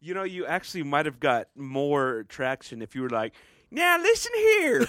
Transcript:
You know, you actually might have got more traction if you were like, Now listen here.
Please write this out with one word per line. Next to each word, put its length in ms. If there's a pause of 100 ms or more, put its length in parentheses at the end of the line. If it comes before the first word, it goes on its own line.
You 140
know, 80
you 240
actually 360
might 240
have 140
got 360
more 720
traction 540
if 120
you 80
were 80
like, 240 (360)
Now 280
listen 360
here. 540